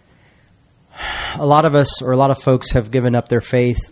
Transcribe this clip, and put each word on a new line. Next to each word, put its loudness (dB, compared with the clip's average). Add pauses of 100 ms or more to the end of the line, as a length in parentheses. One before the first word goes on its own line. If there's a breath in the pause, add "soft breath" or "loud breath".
(1400 loud breath)
a -4
lot 4
of 2
us, 2
or -2
a 2
lot 4
of -4
folks, 0
have 0
given 0
up -2
their 0
faith -2